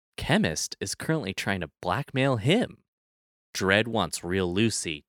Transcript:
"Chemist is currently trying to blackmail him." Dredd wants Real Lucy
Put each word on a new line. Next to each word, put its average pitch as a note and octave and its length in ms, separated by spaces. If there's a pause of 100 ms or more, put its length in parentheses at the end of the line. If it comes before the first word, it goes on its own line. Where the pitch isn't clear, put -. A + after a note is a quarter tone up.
(160)
"Chemist C3+ 640
is G2 160
currently C3 380
trying G2 260
to D#2+ 120 (100)
blackmail C3 560
him." D#3 400 (760)
Dredd G2 340
wants G#2 360
Real F2+ 300
Lucy F#2 560